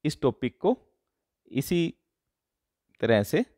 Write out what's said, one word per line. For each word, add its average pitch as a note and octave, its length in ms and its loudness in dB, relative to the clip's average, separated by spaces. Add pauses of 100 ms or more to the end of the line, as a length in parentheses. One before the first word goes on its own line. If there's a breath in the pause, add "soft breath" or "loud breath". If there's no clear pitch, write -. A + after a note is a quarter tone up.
इस - 160 -4
टॉपिक B2 360 -2
को A#3+ 200 0 (680)
इसी E3 460 -2 (1040)
तरह A2 240 4
से F3+ 220 -2 (120)